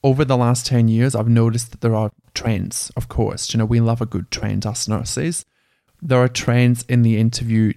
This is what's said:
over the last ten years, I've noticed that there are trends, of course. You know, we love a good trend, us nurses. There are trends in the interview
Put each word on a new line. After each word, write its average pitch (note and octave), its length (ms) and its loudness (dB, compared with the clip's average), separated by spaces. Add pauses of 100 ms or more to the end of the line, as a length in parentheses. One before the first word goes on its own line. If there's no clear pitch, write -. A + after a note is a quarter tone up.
over C3+ 200 4
the C3 140 2
last B2 300 0
ten A#2 200 4
years, A#2 280 2
I've A2 120 0
noticed A#2 440 2
that - 100 -14
there A2+ 140 0
are G#2+ 160 -2 (240)
trends, - 600 -4
of - 140 -6
course. - 420 -4
You A#2+ 60 -2
know, A2 80 2
we A#2 140 2
love A#2 220 0
a A2 40 -4
good - 240 -6
trend, G#2 380 -4
us - 200 -6
nurses. C3 560 -4 (560)
There C3 200 0
are B2+ 100 4
trends B2 540 0
in B2 180 0
the A2+ 160 4
interview A2+ 600 0